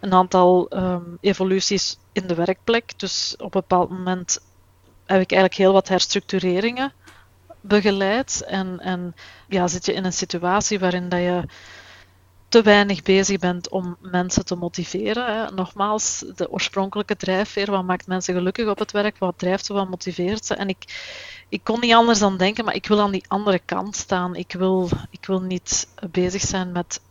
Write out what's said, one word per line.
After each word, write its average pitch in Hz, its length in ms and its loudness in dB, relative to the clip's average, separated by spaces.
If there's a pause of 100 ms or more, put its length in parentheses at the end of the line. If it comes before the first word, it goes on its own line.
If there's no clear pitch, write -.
Een 196 120 -2
aantal, 180 560 6
ehm, 180 340 -2 (180)
evoluties 190 760 0 (140)
in 190 140 -4
de 180 80 0
werkplek. 190 640 -2
Dus - 400 -6
op - 160 -12
een 190 60 2
bepaald 180 300 2
moment 185 500 -4 (680)
heb 190 140 4
ik 185 100 -2
eigenlijk 185 240 4
heel 196 180 6
wat 196 160 4
herstructureringen 196 1040 -2 (680)
begeleid. 202 880 0
En, 185 340 -6
en 180 340 -6 (340)
ja, 180 200 0
zit 180 180 -4
je 196 60 0
in 190 120 -2
een 185 80 -2
situatie 185 640 0
waarin 180 300 0
dat 175 120 0
je 180 220 0 (1080)
te 226 100 8
weinig 202 400 6
bezig 196 360 4
bent 180 300 -2
om 180 320 -6
mensen 180 440 0
te - 120 -4
motiveren, 196 680 -4 (100)
hè. 220 140 -4
Nogmaals, 202 760 -2 (100)
de - 160 -6
oorspronkelijke 196 680 -4
drijfveer, 202 540 -2
wat 190 140 0
maakt 180 220 -2
mensen 185 280 -4
gelukkig 185 340 -2
op 202 100 -2
het 214 140 -6
werk, 208 260 -2
wat 180 200 -4
drijft 185 280 -2
ze, - 60 -8
wat 196 160 -2
motiveert 185 560 -4
ze? 214 100 -4
En 202 140 -4
ik, - 160 -6 (640)
ik - 160 -8
kon 226 160 -2
niet 240 120 4
anders 233 260 6
dan 196 180 2
denken, 202 280 0
maar 208 100 -2
ik - 120 -6
wil 208 140 4
aan 202 100 2
die 190 180 -2
andere 202 360 2
kant 196 320 -6
staan. 180 380 -4
Ik 175 180 -10
wil, 185 360 0 (220)
ik - 160 -20
wil 190 140 0
niet - 480 -4 (220)
bezig 180 320 -2
zijn 185 300 -4
met 175 280 -6 (100)